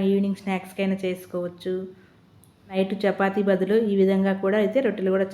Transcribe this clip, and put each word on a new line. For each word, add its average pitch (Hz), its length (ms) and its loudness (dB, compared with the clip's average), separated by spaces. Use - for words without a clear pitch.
ఈవినింగ్ 196 340 0
స్నాక్స్కైనా 190 640 -4
చేసుకోవచ్చు. 180 680 -6
నైట్ 190 240 0
చపాతీ 196 460 0
బదులు 185 260 2
ఈ 196 80 2
విధంగా 190 340 4
కూడా 196 180 2
అయితే 202 220 0
రొట్టెలు 196 300 0
కూడా 190 180 2